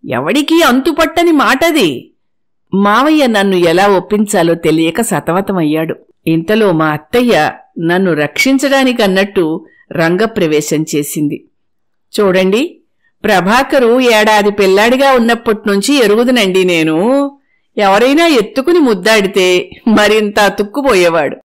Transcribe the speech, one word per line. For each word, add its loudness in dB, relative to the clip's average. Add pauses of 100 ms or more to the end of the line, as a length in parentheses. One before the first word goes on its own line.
(100)
ఎవడికి 0
అంతుపట్టని 0
మాటది. 0 (640)
మావయ్య 2
నన్ను 0
ఎలా 2
ఒప్పించాలో 0
తెలియక -2
సతమతమయ్యాడు. -4 (320)
ఇంతలో 0
మా 0
అత్తయ్య -2 (260)
నన్ను 0
రక్షించడానికన్నట్టు -2 (260)
రంగప్రవేశం -2 (100)
చేసింది. -4 (760)
చూడండి, 0 (460)
ప్రభాకరు 0
ఏడాది 2
పిల్లాడిగా 2
ఉన్నప్పటి 0
నుంచి 0
ఎరుగుదునండి 2
నేను. 0 (480)
ఎవరైనా 2
ఎత్తుకుని 0
ముద్దాడితే 0 (180)
మరింత 2
అతుక్కుపోయేవాడు. 0 (160)